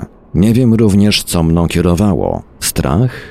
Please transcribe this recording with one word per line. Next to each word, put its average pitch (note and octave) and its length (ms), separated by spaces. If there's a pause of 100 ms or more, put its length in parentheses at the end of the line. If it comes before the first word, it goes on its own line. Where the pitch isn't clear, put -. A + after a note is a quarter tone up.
(340)
Nie G#2 180
wiem A#2 220
również, G#2 480
co F2 200
mną E2 260
kierowało. E2+ 720 (180)
Strach? E2 520 (180)